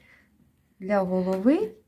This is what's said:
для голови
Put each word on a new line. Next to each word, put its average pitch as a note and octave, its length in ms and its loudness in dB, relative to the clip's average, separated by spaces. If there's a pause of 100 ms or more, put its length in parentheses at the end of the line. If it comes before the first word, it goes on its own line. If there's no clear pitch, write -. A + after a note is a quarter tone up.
(800)
для G3 200 0
голови F#3+ 760 0 (120)